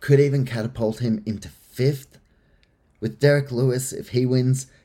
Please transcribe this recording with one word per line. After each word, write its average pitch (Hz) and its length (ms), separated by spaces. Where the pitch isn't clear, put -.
could 139 200
even 139 240
catapult 110 560
him 113 260
into 101 220
fifth. - 680
With 110 200
Derek 143 320
Lewis, 127 400
if - 180
he 127 160
wins, 127 400